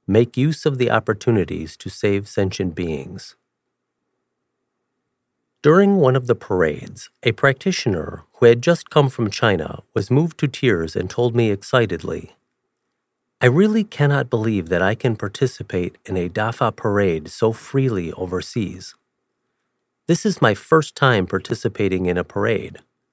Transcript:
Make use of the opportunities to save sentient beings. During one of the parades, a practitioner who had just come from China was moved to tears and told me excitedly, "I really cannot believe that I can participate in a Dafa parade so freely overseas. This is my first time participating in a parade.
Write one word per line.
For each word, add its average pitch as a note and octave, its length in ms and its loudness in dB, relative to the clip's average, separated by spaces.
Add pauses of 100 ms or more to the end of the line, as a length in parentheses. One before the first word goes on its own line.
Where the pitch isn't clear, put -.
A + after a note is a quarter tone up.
Make A2+ 280 4
use C#3+ 300 0
of C#3 120 0
the A#2+ 120 0
opportunities G#2 880 -2
to - 120 -12
save G2+ 380 -2
sentient F#2 480 -4
beings. E2 640 -8 (2250)
During G3 360 6
one C3 180 4
of B2+ 100 -2
the A#2+ 80 2
parades, - 720 -2 (140)
a A#2+ 80 0
practitioner A#2+ 1000 -2
who - 140 4
had A#2+ 140 8
just E3+ 300 0
come C#3 180 4
from A2+ 220 -2
China F#2+ 540 0 (100)
was G#2 160 -2
moved D#3 280 2
to D3 100 0
tears F2+ 480 0
and F2+ 120 -4
told A#2+ 280 0
me A2+ 160 2
excitedly, G2 840 -2 (1040)
"I C3 60 4
really G#3 380 4
cannot C#3+ 440 0
believe G#2+ 420 -2
that F2 120 2
I G#2 140 0
can A#2+ 180 0
participate G2 880 -6
in F#2+ 120 -6
a F2 120 -2
Dafa A2 460 -2
parade G2 560 0
so A2+ 220 0
freely A2 640 -4
overseas. F2+ 840 -8 (1120)
This E3+ 180 2
is G3 160 -2
my A2 120 4
first - 420 0
time A2+ 320 2
participating F#2+ 800 -2
in F2 120 0
a F2 60 -2
parade. - 560 -4 (320)